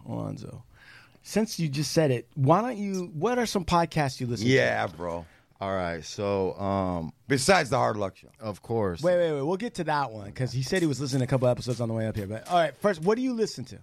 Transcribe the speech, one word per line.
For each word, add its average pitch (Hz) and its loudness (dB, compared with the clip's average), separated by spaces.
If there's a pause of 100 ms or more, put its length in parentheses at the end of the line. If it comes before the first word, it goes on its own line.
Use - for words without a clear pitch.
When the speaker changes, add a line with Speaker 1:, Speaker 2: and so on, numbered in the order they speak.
Speaker 1:
Alonzo. 110 -8 (580)
Since - 0
you 160 2
just 139 -2
said 160 4
it, 120 -2
why 147 6
don't 240 -4
you, 196 -4
what 220 2
are 240 0
some 196 -2
podcasts 165 2
you 127 -2
listen 113 -2
to? 127 6
Speaker 2:
Yeah, 117 4
bro. 85 -6 (360)
Speaker 3:
All 98 -2
right, 85 -2
so, 101 0
um, 92 0 (160)
Speaker 2:
Besides 139 2
the 131 2
Hard 120 2
Luck 98 -4
Show. - -20 (120)
Speaker 3:
of 107 -8
course. 101 -2
Speaker 1:
Wait, 180 4
wait, 170 2
wait. 143 -2
We'll 165 -2
get 233 -6
to 175 -6
that 147 0
one, 104 -12
'cause 127 -4
he 131 -2
said 180 0
he 165 4
was 131 0
listening 135 0
to 123 2
a 120 -2
couple 127 4
episodes 117 -2
on 120 -2
the 113 -4
way 110 -2
up 107 -4
here. 101 -4
But, 107 -10
all 175 4
right, 160 2
first, 190 0
what 190 2
do 254 -2
you 262 0
listen 214 -4
to? 98 -16